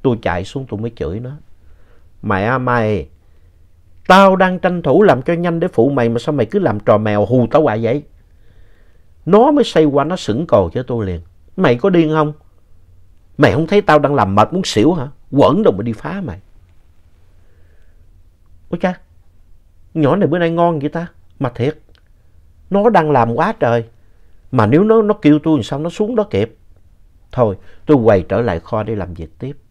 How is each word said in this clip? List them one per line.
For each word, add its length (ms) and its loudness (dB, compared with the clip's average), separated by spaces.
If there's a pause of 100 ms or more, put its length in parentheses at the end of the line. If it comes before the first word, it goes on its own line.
Tôi 200 0
chạy 220 -4
xuống 240 -10
tôi 120 -8
mới 160 -8
chửi 240 -8
nó. 100 -14 (920)
"Mẹ 360 -2
mày, 500 -2 (1000)
tao 300 6
đang 220 0
tranh 240 -4
thủ 200 2
làm 200 2
cho 100 -2
nhanh 280 -2
để 80 -2
phụ 220 0
mày 180 0
mà 100 -2
sao 140 -4
mày 140 0
cứ 120 -4
làm 220 -2
trò 180 2
mèo 280 0
hù 240 2
tao 120 2
hoài 200 -2
vậy?" 200 -2 (1200)
Nó 240 4
mới 140 2
xoay 200 2
qua 200 2
nó 120 -6
sững 300 -6
cồ 280 2
cho 80 -4
tôi 240 -6
liền. 140 -6 (360)
"Mày 200 2
có 140 0
điên 200 2
không? 220 -2 (1040)
Mày 140 4
không 140 -2
thấy 140 2
tao 180 2
đang 160 0
làm 200 0
mệt 180 2
muốn 120 -4
xỉu 280 2
hả? 160 -6 (220)
Quẩn 320 2
đâu 140 2
mà 60 -6
đi 100 -6
phá 280 -10
mày." 200 -12 (2250)
Ôi 120 -8
cha, 140 -4 (1000)
nhỏ 220 2
này 120 0
bữa 100 -2
nay 120 0
ngon 280 0
vậy 100 -6
ta. 180 -8 (320)
Mà 160 -4
thiệt, 240 -4 (920)
nó 200 2
đang 200 2
làm 240 2
quá 260 -2
trời. 240 0 (680)
Mà 140 2
nếu 180 4
nó, 180 4
nó 120 0
kêu 280 4
tôi 140 2
làm 60 -2
sao 160 -8
nó 120 -6
xuống 260 -4
đó 140 -2
kịp. 260 -4 (760)
Thôi, 240 0 (300)
tôi 100 6
quay 320 4
trở 120 -2
lại 200 -4
kho 220 -6
để 120 -6
làm 200 -8
việc 240 -16
tiếp. 180 -12 (140)